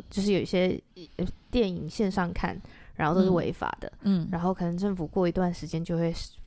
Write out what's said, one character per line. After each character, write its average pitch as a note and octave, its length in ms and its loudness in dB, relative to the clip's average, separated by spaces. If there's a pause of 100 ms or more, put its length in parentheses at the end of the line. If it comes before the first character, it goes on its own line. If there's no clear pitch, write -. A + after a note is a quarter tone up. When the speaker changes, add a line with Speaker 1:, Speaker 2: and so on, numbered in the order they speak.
Speaker 1:
就 - 120 -2
是 G3+ 100 2
有 F3+ 80 4
一 A2+ 60 0
些， F3+ 360 2 (360)
呃， F3 80 -2 (260)
电 A#3 180 2
影 D#3 180 -6
线 G3 220 0
上 F3+ 220 0
看， F#3 280 -4 (360)
然 D3+ 140 2
后 - 40 2
都 F#3+ 80 6
是 F#3 80 4
违 F3 220 2
法 - 300 -4
的， - 100 -8 (100)
Speaker 2:
嗯。 F#3+ 220 2
嗯。 - 80 -6
Speaker 1:
然 E3+ 100 -2
后 F3+ 120 2
可 - 100 -4
能 F3 120 0
政 G3 200 -2
府 F3 100 -4
过 F3+ 220 2
一 F3 40 2
段 F3+ 220 2
时 D#3 140 -8
间 E3 160 -4
就 E3+ 140 -2
会 E3+ 160 2 (340)